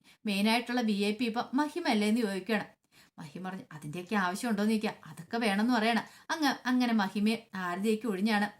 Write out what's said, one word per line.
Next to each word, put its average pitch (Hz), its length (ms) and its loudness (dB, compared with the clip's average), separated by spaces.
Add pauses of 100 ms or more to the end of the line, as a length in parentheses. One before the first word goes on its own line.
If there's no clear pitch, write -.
(260)
മെയിനായിട്ടുള്ള 226 560 0
വി 214 220 2
ഐ 208 80 2
പി 214 140 -2
ഇപ്പം 233 280 -2
മഹിമ 302 340 -2
അല്ലേ?" 214 200 2
എന്ന് 220 140 2
ചോദിക്കുകയാണ്. 196 440 -2 (520)
മഹിമ 165 260 -12
പറഞ്ഞു, 185 280 -10
"അതിൻ്റെയൊക്കെ 165 440 -6
ആവശ്യമുണ്ടോ?" 202 480 0
എന്ന് 220 100 2
ചോദിക്കുക. 214 200 0 (120)
"അതൊക്കെ - 320 -8
വേണമെന്ന് 220 360 2
പറയണം." 226 320 2 (240)
അങ്ങ്, 302 220 2 (140)
അങ്ങനെ 247 280 2
മഹിമയെ 214 440 2 (180)
ആരതിയൊക്കെ 190 520 -2
ഒഴിഞ്ഞാണ് 208 420 2 (100)